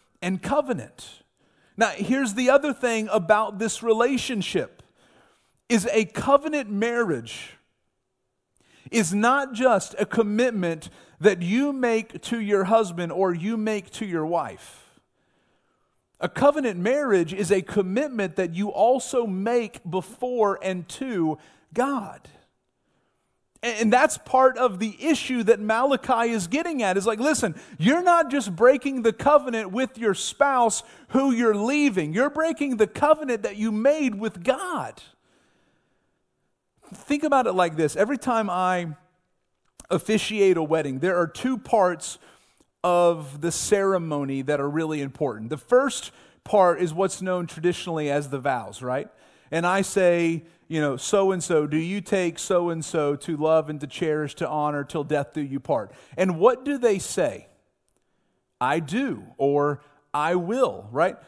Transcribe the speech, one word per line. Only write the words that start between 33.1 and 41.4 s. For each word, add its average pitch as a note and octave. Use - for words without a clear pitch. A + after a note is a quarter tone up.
that G#3
you G#3+
made B3+
with G3+
God." B3+
Think D4
about C#4
it G3
like F3
this. D#3
Every G#3
time A3+
I F3+
officiate G3
a E3
wedding, D3
there F3
are F3
two B3